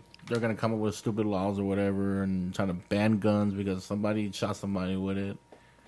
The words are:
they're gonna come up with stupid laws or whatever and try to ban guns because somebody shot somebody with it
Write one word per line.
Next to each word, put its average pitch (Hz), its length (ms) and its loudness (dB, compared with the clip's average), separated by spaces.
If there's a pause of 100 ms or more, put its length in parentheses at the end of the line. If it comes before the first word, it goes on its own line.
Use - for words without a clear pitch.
(280)
they're 120 120 0
gonna 113 160 0
come 113 180 0
up 110 60 0
with 107 160 0
stupid 110 320 0
laws 98 320 0
or 101 40 2
whatever 98 600 2
and 92 320 0
try 101 100 0
to 92 80 0
ban 104 460 2
guns 104 340 2
because 98 300 -2
somebody 104 480 -2
shot 101 260 -2
somebody 95 380 -2
with 95 220 0
it 98 200 -4 (500)